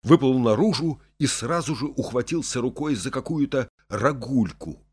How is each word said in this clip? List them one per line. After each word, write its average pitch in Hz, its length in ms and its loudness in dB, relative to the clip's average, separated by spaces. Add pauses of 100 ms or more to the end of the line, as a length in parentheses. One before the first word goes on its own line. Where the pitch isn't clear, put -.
Выплыл 127 340 6
наружу 135 640 2 (160)
и 147 80 0
сразу 147 500 -2
же 117 120 -6
ухватился 127 720 -4
рукой 147 320 -2
за 104 160 -4
какую-то 139 600 -2 (200)
рогульку 113 1040 -2